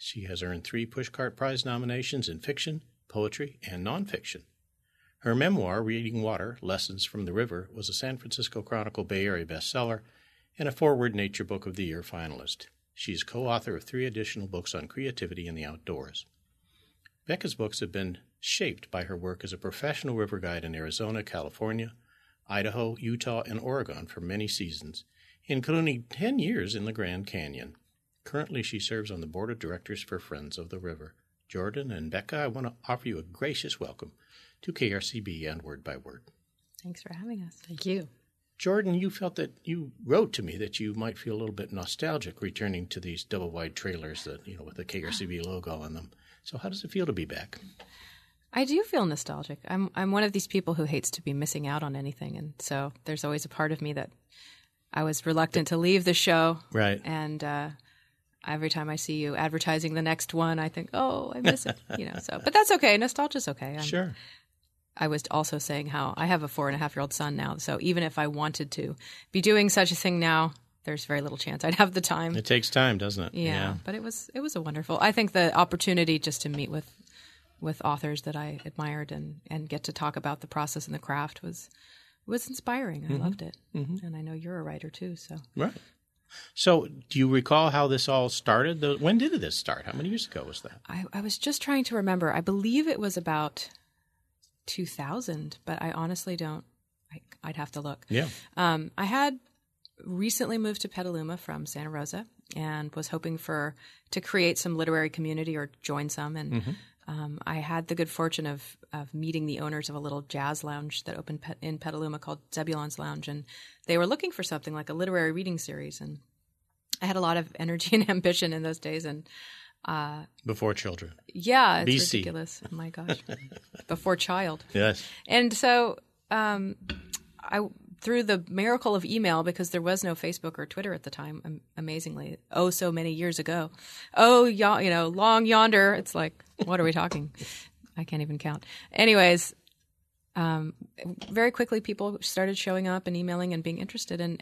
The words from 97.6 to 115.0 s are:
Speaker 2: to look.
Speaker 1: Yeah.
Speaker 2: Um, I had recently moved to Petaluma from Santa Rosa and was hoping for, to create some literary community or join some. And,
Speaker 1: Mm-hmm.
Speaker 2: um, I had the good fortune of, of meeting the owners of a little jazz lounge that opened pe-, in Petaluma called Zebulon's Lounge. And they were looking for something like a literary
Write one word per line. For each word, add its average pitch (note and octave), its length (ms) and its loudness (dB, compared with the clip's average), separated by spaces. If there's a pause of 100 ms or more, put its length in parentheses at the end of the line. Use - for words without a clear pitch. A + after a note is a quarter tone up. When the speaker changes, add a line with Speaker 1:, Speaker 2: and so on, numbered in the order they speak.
Speaker 2:
to D3 80 -8
look. C#3+ 280 -8
Speaker 1:
Yeah. B2+ 200 2 (280)
Speaker 2:
Um, D#3+ 400 2
I G3 100 0
had C4 340 2 (640)
recently A3 520 0
moved G#3+ 260 -2
to G3+ 60 -6
Petaluma F3 480 -4
from D#3 300 -8
Santa D3+ 240 -8
Rosa D#3 360 -6 (280)
and D3+ 400 -4
was D#3 140 -6
hoping D#3+ 280 -4
for, D3 380 -4 (380)
to F#3+ 80 -2
create F3 360 2
some E3+ 200 -2
literary D#3+ 340 2
community D#3 460 -2
or C#3+ 160 -6 (100)
join D3 280 -4
some. D3+ 260 -6
And, D3 160 -4
Speaker 1:
Mm-hmm. A2+ 180 0 (380)
Speaker 2:
um, D3+ 360 -6
I D#3+ 120 -4
had E3 320 -4
the E3+ 80 -2
good E3 120 0
fortune D#3+ 380 -2
of, C#3+ 300 -8 (160)
of C#3+ 200 -10
meeting D#3 340 -2
the D3 140 -4
owners D3+ 280 -4
of D3 80 -8
a - 20 -6
little D3 240 -6
jazz C#3+ 400 -4
lounge D3 420 -8
that - 140 -8
opened D3+ 240 -8
pe-, - 180 -10
in D#3 180 -6
Petaluma D#3 420 -6
called D3+ 180 -8 (160)
Zebulon's D3+ 460 -4
Lounge. D3+ 260 -6
And D3 180 -8 (420)
they E3+ 120 4
were F3 80 6
looking D4+ 240 0
for - 120 -8
something D#3 300 -6
like D3+ 180 -8
a D#3 40 -6
literary E3+ 380 2